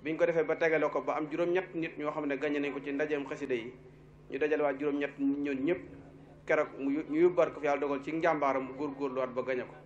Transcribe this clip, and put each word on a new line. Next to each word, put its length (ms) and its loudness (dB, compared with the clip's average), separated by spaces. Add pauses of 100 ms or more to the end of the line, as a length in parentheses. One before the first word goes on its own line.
Biñ 120 -2
ko 100 4
defee 180 4
ba 120 0
tegale 360 2
ko 100 0
ba 160 -2
am 140 -2
juróom-ñett 420 0
nit 240 -4
ñoo 140 -2
xam 160 -4
ne 100 0
gañe 220 0
nañ 140 -2
ko 100 -6
ci 80 -6
ndajeem 340 0
xasida 300 -4
yi, 180 -6 (560)
ñu 80 -6
dajalewaat 420 2
juróom-ñett 380 -2
ñoon 480 0
ñëpp. 160 0 (640)
Keroog 220 4 (100)
mu 140 -2
yó-, 180 0
ñu 120 0
yóbbuwaat 320 6
ko 60 -10
fi, 60 -6
Yàlla 160 2
dogal 220 -2
ci 100 -6
njàmbaaram 500 2
mu 140 -8
góorgóorluwaat 560 -4
ba 80 -2
gañe 240 -2
ko. 80 -16 (120)